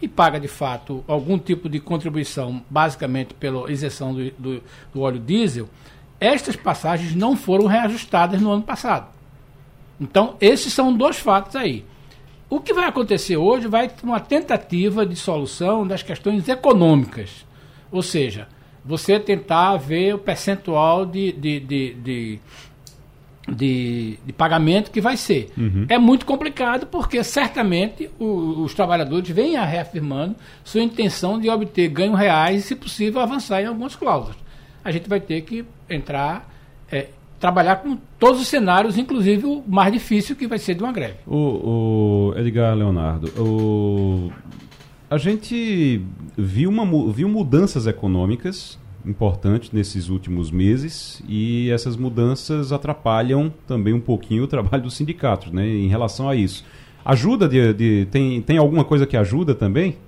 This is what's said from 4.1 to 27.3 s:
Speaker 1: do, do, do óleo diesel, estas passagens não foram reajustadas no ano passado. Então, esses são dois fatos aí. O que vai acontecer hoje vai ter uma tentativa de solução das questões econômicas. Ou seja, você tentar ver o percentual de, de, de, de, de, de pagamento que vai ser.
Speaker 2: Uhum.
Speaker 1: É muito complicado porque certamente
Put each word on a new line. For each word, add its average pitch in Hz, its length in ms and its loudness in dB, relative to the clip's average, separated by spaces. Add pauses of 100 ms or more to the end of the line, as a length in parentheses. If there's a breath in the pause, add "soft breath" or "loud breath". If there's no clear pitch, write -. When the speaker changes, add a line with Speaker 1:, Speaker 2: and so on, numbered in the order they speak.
Speaker 1:
do, 131 200 -6
do, 127 300 -8 (300 loud breath)
do 135 100 -6
óleo 127 180 -2
diesel, 131 480 -2 (520 loud breath)
estas 262 360 0
passagens 165 580 -2
não 226 220 2
foram 196 300 2
reajustadas 202 760 2
no 214 80 2
ano 208 120 0
passado. 214 440 -4 (960)
Então, 196 400 2
esses 226 320 4
são 262 200 4
dois 262 240 2
fatos 202 380 0
aí. 165 300 -4 (680 soft breath)
O 285 100 0
que 415 140 -2
vai 359 140 2
acontecer 208 480 0
hoje 226 320 2
vai 226 200 0
ter - 160 -16
uma 233 140 0
tentativa 208 880 0
de 175 80 -4
solução 180 720 -2
das 185 160 -6
questões 196 460 -4
econômicas. 165 1000 4 (460 loud breath)
Ou 180 100 -2
seja, 120 460 -4 (360 soft breath)
você 165 340 0
tentar 190 580 2
ver 165 380 -2
o 196 40 -6
percentual 180 880 0
de, 185 260 -4
de, 147 280 -4
de, 131 340 -4
de, 117 460 -8 (1080 loud breath)
de, 120 760 -4
de 131 80 -12
pagamento 165 580 2
que 220 100 -4
vai 240 160 2
ser. 139 400 -2
Speaker 2:
Uhum. 107 320 0
Speaker 1:
É 240 100 4
muito 247 260 6
complicado 269 600 -2
porque 240 360 -2
certamente 220 960 -2